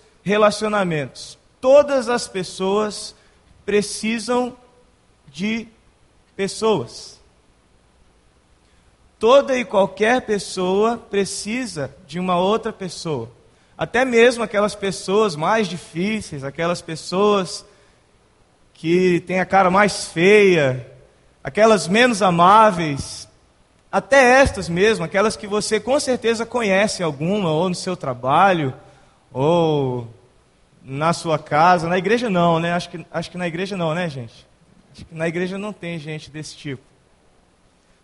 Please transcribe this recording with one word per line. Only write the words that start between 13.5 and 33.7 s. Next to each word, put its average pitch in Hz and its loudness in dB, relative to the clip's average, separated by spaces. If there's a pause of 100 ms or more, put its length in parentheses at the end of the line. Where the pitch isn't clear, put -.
Até 226 -2
mesmo 233 4
aquelas 208 -2
pessoas 196 -2
mais 196 0
difíceis, 175 -6
aquelas 165 -4
pessoas 190 -2 (1080)
que 175 2
têm 185 -2
a 180 -4
cara 190 4
mais 196 2
feia, 165 4 (540)
aquelas 202 4
menos 214 2
amáveis, 175 4 (640)
até 254 4
estas 202 0
mesmo, 180 0
aquelas 196 0
que - -14
você 208 -4
com 254 0
certeza 233 -2
conhece 208 0
alguma, 165 -2
ou 160 0
no 180 -4
seu 180 -6
trabalho, 139 0 (600)
ou 143 0 (720)
na 143 -2
sua 165 -2
casa. 165 2
Na 180 0
igreja 226 0
não, 170 2
né? 170 -2
Acho 175 -4
que, 165 -14
acho 165 -8
que - -16
na 180 -6
igreja 185 -6